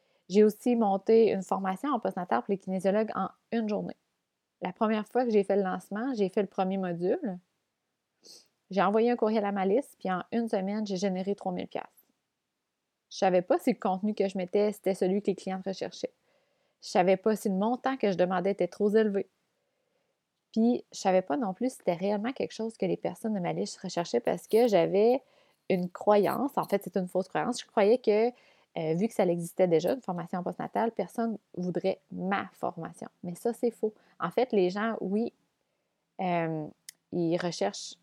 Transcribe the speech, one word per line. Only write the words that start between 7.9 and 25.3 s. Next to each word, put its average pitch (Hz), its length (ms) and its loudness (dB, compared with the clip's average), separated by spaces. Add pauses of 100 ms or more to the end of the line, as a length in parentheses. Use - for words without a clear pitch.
J'ai 185 120 2
envoyé 220 280 4
un 240 60 0
courriel 214 280 0
à 202 80 -4
ma 196 140 -2
liste, 220 320 0
puis 190 120 -4
en 185 120 -2 (100)
une 233 160 -2
semaine, 208 380 -2
j'ai 196 100 -4
généré 190 380 -2
trois 190 180 -6
mille - 160 -6
piastres. - 220 -10 (1200)
Je - 80 -14
savais 185 240 4
pas 311 180 0
si 247 120 2
le - 60 -6
contenu 202 360 -2
que 196 120 0
je 196 100 -6
mettais, 208 360 0
c'était 190 220 -2
celui 190 280 0
que - 60 -6
les 190 80 0
clientes 190 280 -8
recherchaient. - 480 -8 (680)
Je - 60 -16
savais 190 280 4
pas 214 200 2
si 214 120 -2
le 190 60 0
montant 240 420 0
que 214 140 0
je 180 60 0
demandais 180 340 0
était 185 160 0
trop 202 240 -2
élevé. 202 380 2 (1200)
Puis, 233 420 2
je - 80 -14
savais 185 220 2
pas 190 140 -4
non 214 160 -2
plus 247 180 -4
si - 80 -12
c'était - 160 -2
réellement 202 380 -2
quelque - 200 -6
chose 226 240 -8
que 196 100 -4
les 170 100 0
personnes 196 380 -6
de 196 60 -2
ma 170 120 -2
liste 185 260 -6
recherchaient 180 420 -4
parce 170 260 -4
que 233 220 4
j'avais 202 520 4 (480)